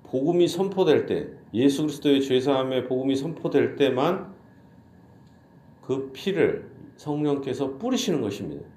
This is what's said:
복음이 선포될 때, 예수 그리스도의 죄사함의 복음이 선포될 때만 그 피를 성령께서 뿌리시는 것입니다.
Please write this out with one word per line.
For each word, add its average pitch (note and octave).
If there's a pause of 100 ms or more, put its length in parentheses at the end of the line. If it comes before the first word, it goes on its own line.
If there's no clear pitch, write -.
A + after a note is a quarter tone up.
복음이 E3+
선포될 F3
때, F2+ (260)
예수 C#3
그리스도의 C#3+
죄사함의 C3
복음이 C3
선포될 D3
때만 C#3 (1500)
그 C3+
피를 - (260)
성령께서 C#3
뿌리시는 G#3+
것입니다. F#2 (120)